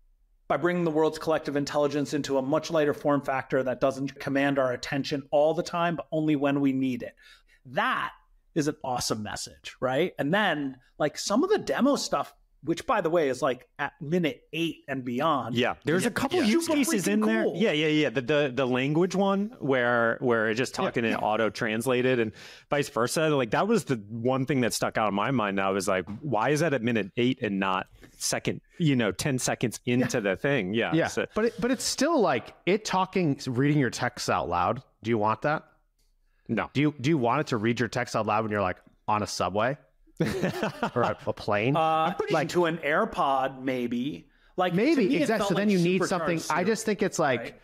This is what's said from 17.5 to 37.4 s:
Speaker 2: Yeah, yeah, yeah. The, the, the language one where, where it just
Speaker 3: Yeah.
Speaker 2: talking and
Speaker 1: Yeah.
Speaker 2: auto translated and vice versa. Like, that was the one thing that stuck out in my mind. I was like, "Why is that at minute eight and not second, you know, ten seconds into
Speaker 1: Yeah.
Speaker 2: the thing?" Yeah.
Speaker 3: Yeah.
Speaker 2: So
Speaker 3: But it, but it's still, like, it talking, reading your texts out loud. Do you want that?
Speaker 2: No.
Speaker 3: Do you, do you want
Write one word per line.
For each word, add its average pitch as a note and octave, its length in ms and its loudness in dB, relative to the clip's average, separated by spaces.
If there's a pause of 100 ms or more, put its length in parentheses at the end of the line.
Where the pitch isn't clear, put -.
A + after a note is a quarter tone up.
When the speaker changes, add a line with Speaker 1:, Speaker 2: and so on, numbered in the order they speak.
Speaker 2:
Yeah, G3+ 140 2
yeah, D#3 160 2
yeah. D3+ 220 4
The, B2 120 -2
the, D3 340 2
the C3+ 120 0
language D3 480 0
one G3 440 0
where, A#2+ 600 2
where A2+ 280 2
it G#2+ 60 0
just B2 220 -2
Speaker 3:
Yeah. - 80 0
Speaker 2:
talking A#2+ 180 0
and A2 100 2
Speaker 1:
Yeah. G#2+ 40 -2
Speaker 2:
auto G#2+ 320 2
translated B2 720 0
and A2 120 0 (380)
vice C#3+ 200 0
versa. D#3 400 0
Like, C3 220 0
that D#3+ 160 2
was A3 180 2
the A#2+ 240 -2
one B2 360 0
thing C3 160 0
that G#2+ 120 2
stuck A#2 240 -2
out A2 120 4
in G2 60 0
my G#2+ 160 0
mind. G#2 280 0
I G2 120 2
was G2 180 0
like, F#2 160 2 (160)
"Why A#2+ 300 0
is D3+ 100 2
that D#3 120 2
at B2 80 0
minute A2 360 0
eight B2 240 2
and G2 180 0
not F#2+ 280 0 (300)
second, - 440 -4 (160)
you D3 180 2
know, A2 160 2
ten C3 280 -2
seconds A#2 460 -4
into B2 320 2
Speaker 1:
Yeah. A#2 40 -2
Speaker 2:
the G2 160 2
thing?" A#2+ 360 0
Yeah. A2+ 200 0
Speaker 3:
Yeah. D#3+ 140 2
Speaker 2:
So - 180 -4 (100)
Speaker 3:
But G#3+ 100 0
it, A3+ 140 -2
but A#3+ 100 0
it's - 140 -2
still, D4+ 380 2
like, C#3+ 340 0 (100)
it G#3 200 2
talking, F3+ 600 0
reading C#3 340 2
your A#2+ 100 2
texts - 400 -4
out F2 180 0
loud. F2+ 340 0 (200)
Do A2 80 -4
you A#2 80 2
want G#2+ 240 0
that? D3+ 240 -2 (840)
Speaker 2:
No. G#2 260 -2
Speaker 3:
Do C3 60 -2
you, D3 220 2
do C3 80 0
you E3 80 4
want B2 240 2